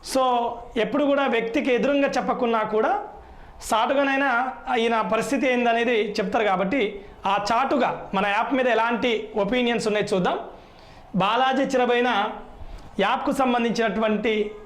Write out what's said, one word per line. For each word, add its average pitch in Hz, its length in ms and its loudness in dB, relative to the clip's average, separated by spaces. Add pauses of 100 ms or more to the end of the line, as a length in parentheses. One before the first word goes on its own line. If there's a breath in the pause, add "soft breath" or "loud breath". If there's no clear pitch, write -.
(180)
So, 247 320 2 (320)
ఎప్పుడు 226 220 0
కూడా 277 240 2
వ్యక్తికి 233 460 0
ఎదురుగా 277 340 2
చెప్పకున్నా 240 560 0
కూడా 277 400 0 (720 loud breath)
చాటుగానైనా 262 800 2 (240)
ఈయన 233 240 2
పరిస్థితి 220 500 0
ఏందనేది 233 600 2
చెప్తారు 220 320 0
కాబట్టి, 202 580 0 (240 loud breath)
ఆ 202 280 2
చాటుగా 240 600 0
మన 196 120 0
యాప్ 226 280 0
మీద 254 140 2
ఎలాంటి 226 680 0
ఒపీనియన్స్ 233 520 0
ఉన్నాయో 202 280 0
చూద్దాం. 247 240 0 (760 loud breath)
బాలాజీ 247 480 2
చిరబైన 240 680 2 (720 loud breath)
యాప్కు 262 320 2
సంబంధించినటువంటి 220 1200 0 (140)